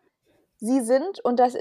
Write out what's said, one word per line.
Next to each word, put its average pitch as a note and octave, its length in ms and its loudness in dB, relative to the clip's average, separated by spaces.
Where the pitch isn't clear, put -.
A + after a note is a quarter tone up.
sie B3+ 240 -2
sind. C4+ 420 -2
Und B3 160 0
das, A#3+ 220 4